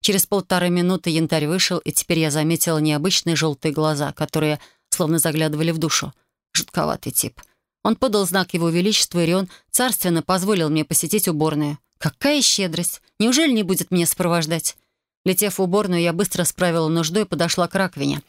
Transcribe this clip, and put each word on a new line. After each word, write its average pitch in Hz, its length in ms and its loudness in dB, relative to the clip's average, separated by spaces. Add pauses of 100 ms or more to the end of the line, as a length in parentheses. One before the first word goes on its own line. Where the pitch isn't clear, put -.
Через 190 260 2
полторы 180 440 0
минуты 175 400 0
янтарь 160 360 0
вышел, 180 320 0
и 151 140 -6
теперь - 260 0
я 156 120 2
заметила 156 480 0
необычные 156 580 0
желтые 151 360 -2
глаза, 147 400 -2
которые 151 460 -2 (300)
словно 165 300 0
заглядывали 160 520 0
в 160 80 -2
душу. 147 340 -2 (400)
Жутковатый - 600 -4
тип. - 280 -4 (440)
Он 214 120 2
подал 208 300 2
знак 180 280 -2
его 170 140 2
величеству, 175 520 0
и 165 60 2
Рион 180 220 0 (220)
царственно 180 520 0
позволил 185 480 0
мне 156 140 2
посетить 170 440 -2
уборную. 151 500 0 (200)
Какая 277 440 0
щедрость! 175 600 -2 (160)
Неужели 262 340 2
не 220 100 2
будет 180 280 -2
меня 175 160 2
сопровождать? 170 680 -2 (480)
Влетев 185 340 0
в 196 40 2
уборную, 180 400 0
я 170 100 2
быстро 175 320 -2
справила 170 440 0
нужду 165 320 0
и 214 40 0
подошла 170 440 -2
к - 60 -12
раковине 143 540 -2